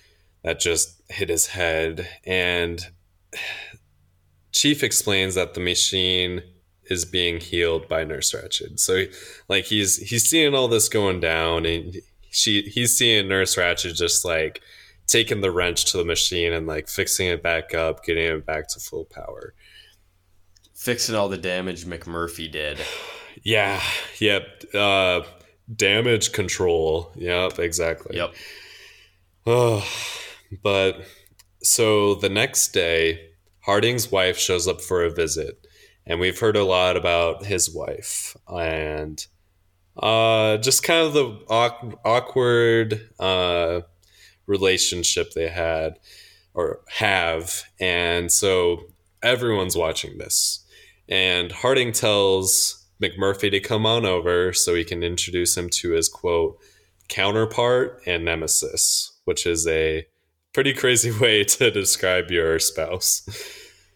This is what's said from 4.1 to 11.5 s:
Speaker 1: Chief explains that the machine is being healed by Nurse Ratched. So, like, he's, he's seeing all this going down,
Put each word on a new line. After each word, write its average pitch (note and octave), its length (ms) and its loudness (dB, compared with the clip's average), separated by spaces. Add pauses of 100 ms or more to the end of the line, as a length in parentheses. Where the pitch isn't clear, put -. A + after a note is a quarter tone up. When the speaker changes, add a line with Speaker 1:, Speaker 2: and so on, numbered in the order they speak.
Speaker 1:
Chief C#3+ 320 2
explains F#2+ 520 0
that F2+ 200 -2
the F2+ 40 -8
machine F2+ 840 0 (460)
is E2+ 160 -2
being F2 340 -2
healed E2+ 480 -2
by D#2+ 160 -2
Nurse D2+ 300 -4
Ratched. - 460 -10
So, F#2+ 260 0 (440)
like, F#2+ 160 0
he's, G2+ 320 0
he's A2+ 320 -2
seeing D#3 240 4
all C3 140 2
this A2+ 220 2
going G2 300 0
down, E2 460 0